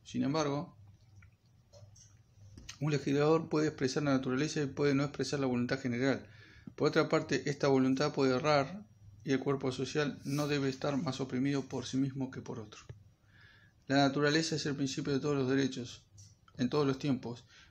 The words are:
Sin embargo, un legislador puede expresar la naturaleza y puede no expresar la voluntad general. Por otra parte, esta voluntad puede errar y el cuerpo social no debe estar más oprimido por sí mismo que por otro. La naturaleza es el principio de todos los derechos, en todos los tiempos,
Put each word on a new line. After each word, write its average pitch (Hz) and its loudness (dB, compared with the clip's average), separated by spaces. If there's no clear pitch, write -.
Sin 123 -4
embargo, 147 0
un 151 0
legislador 147 2
puede 156 2
expresar 147 -2
la 143 2
naturaleza 131 0
y - 0
puede 143 2
no 139 2
expresar 139 -4
la 135 0
voluntad 123 0
general. 123 0
Por - 2
otra 156 2
parte, 156 0
esta 147 0
voluntad 135 4
puede 135 2
errar 147 0
y 139 0
el 131 4
cuerpo 139 -2
social 135 -2
no 143 -2
debe 143 0
estar 143 -2
más 131 -4
oprimido 135 0
por 127 -6
sí - -4
mismo 131 -2
que 131 -12
por 120 -10
otro. 107 -16
La 135 2
naturaleza 147 2
es 143 -4
el 143 -2
principio 147 -4
de 139 0
todos 147 0
los 131 0
derechos, 135 -2
en 123 0
todos 147 2
los 135 0
tiempos, 120 -4